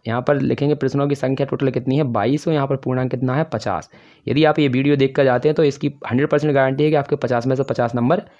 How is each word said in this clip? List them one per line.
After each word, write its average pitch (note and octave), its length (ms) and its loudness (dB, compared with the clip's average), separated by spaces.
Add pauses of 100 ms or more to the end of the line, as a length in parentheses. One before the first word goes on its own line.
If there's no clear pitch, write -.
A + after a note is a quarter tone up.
यहाँ A#2 140 -2
पर C#3 200 0
लिखेंगे C#3+ 340 0
प्रश्नों C#3+ 320 -2
की C#3+ 80 0
संख्या C3+ 320 -2
टोटल C3+ 220 -2
कितनी B2+ 280 -2
है, D#3 60 2
बाईस, A#2+ 440 0
और E3 60 0
यहाँ C#3 140 0
पर C#3 80 0
पूर्णांक B2+ 360 -2
कितना B2+ 240 -2
है, D#3 80 0
पचास। G#2+ 460 -6 (380)
यदि D3 160 2
आप D3+ 160 4
ये C#3+ 80 4
वीडियो C3+ 280 2
देख C3+ 200 0
कर C#3+ 80 2
जाते B2+ 240 2
हैं, D3+ 80 2
तो E3 80 2
इसकी C#3+ 300 0 (180)
हंड्रेड C#3 180 2
परसेंट D3 240 2
गारंटी C3+ 300 2
है D#3 60 2
कि D#3 60 2
आपके C#3+ 200 0
पचास B2 320 -2
में C3 80 2
से C3+ 80 -2
पचास A#2+ 320 -2
नंबर C3+ 260 2 (180)